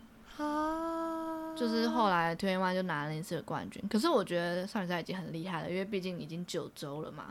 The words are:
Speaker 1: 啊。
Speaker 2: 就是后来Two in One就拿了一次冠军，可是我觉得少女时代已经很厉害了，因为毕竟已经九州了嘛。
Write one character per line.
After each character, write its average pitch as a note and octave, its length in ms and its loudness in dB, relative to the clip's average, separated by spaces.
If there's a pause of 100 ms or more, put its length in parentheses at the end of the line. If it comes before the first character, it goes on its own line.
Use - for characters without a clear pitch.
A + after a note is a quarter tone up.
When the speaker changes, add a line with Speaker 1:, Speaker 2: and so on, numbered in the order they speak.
(420)
Speaker 1:
啊。 D#4+ 1160 -2
Speaker 2:
就 A#3+ 100 2
是 A3+ 220 4
后 A3+ 180 4
来 E3+ 260 4
Two F#3+ 160 0
in F#3 120 2
One F#3 120 4
就 F#3 100 2
拿 D3+ 240 0
了 D#3 60 -4
一 D#3 80 -4
次 E3 200 -2
冠 C3+ 280 -4
军， - 200 -8
可 A3 100 6
是 D4 80 4
我 C4+ 160 6
觉 E3+ 160 0
得 F3 260 0
少 G#3 140 -4
女 F#3 60 -2
时 F3 60 -2
代 E3+ 100 0
已 - 20 -6
经 - 140 -4
很 D#3+ 160 -6
厉 E3 120 -4
害 E3+ 180 -4
了， E3+ 60 -4
因 F3 60 -2
为 F#3+ 80 0
毕 G3+ 160 0
竟 F3+ 180 -4
已 D#3 80 -6
经 E3 200 -6
九 D3+ 280 -4
州 D3 280 -8
了 - 100 -8
嘛。 - 200 -10